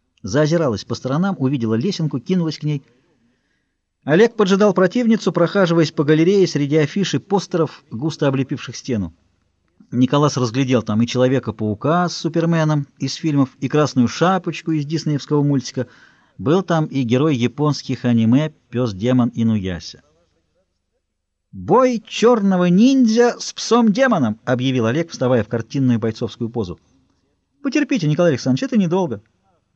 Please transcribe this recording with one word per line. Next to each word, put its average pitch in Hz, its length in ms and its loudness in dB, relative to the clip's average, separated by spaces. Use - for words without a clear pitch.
Заозиралась 147 600 -2
по 123 100 -8
сторонам, 165 440 -4
увидела 131 360 -2
лесенку, 147 460 -4
кинулась 170 380 -4
к - 40 -12
ней. 147 200 -4
Олег 196 300 2
поджидал 196 380 2
противницу, 208 580 2
прохаживаясь 165 640 2
по 160 120 -2
галерее 165 420 4
среди 143 300 -2
афиш 160 380 0
и 139 40 -2
постеров, 170 720 -4
густо 143 380 -4
облепивших 131 480 -4
стену. 98 360 -4
Николас 139 460 2
разглядел 127 460 0
там 113 200 0
и 120 40 2
Человека-паука 127 1000 -2
с - 80 -8
Суперменом 160 680 0
из 135 160 -6
фильмов, 143 440 0
и 139 100 -6
Красную 131 380 2
Шапочку 175 640 -2
из 151 140 -2
диснеевского 147 580 -2
мультика. 135 460 -2
Был 151 240 0
там 160 240 -2
и 139 160 -4
герой 131 340 0
японских 127 680 -4
аниме 120 500 2
"Пес-демон" 120 640 0
Инуяся. 101 680 -4
"Бой 214 540 0
черного 196 600 2
ниндзя 240 720 4
с - 140 -12
псом-демоном", 220 920 2
объявил 123 420 0
Олег, 156 240 -2
вставая 127 320 0
в 104 60 -6
картинную 120 500 -2
бойцовскую 110 500 -6
позу. 113 300 -6
"Потерпите, 277 440 -2
Николай 156 260 2
Александрович, 127 300 -2
это 254 160 -2
недолго". 170 440 -2